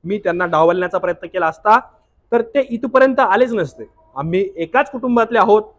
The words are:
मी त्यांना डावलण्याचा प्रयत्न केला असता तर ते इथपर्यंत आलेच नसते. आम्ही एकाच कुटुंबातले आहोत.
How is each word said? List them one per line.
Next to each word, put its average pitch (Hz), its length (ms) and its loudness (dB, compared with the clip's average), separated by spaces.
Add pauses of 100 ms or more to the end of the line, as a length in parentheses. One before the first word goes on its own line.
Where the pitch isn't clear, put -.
मी 196 140 -6
त्यांना 175 280 -2
डावलण्याचा 175 520 0
प्रयत्न 175 280 -6
केला 170 200 -4
असता 208 320 2 (540)
तर 233 100 0
ते 262 280 -2
इथपर्यंत 254 500 0
आलेच 233 340 2
नसते. 143 300 -6 (320)
आम्ही 170 400 -4
एकाच 247 340 -2
कुटुंबातले 233 480 0
आहोत. 208 240 4 (160)